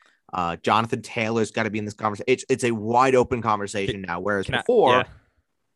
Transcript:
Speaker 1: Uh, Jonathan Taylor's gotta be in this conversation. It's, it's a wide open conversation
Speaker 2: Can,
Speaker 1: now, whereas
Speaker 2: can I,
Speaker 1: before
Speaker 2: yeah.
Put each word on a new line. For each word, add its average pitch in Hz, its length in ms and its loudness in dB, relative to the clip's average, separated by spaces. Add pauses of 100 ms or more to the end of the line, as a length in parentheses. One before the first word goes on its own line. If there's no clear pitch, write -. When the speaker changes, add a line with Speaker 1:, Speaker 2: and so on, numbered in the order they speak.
(340)
Speaker 1:
Uh, 87 240 -4
Jonathan 113 440 0
Taylor's 113 500 -2
gotta 110 180 -2
be 107 100 -4
in 107 60 -6
this 104 80 -8
conversation. 104 340 -6
It's, 127 220 2
it's 127 160 0
a 120 60 2
wide 120 440 2
open 123 260 2
conversation 101 540 -2
Speaker 2:
Can, 98 60 -10
Speaker 1:
now, 87 180 -6
whereas 98 260 -2
Speaker 2:
can 131 100 -4
I, - 40 -2
Speaker 1:
before 180 320 4
Speaker 2:
yeah. 123 120 4 (720)